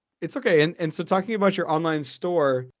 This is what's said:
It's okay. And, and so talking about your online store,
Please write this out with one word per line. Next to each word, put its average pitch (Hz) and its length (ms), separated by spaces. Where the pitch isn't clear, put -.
It's 165 160
okay. 190 260
And, 170 160
and 160 140
so 175 120
talking 190 300
about 196 220
your 170 140
online 156 340
store, 135 640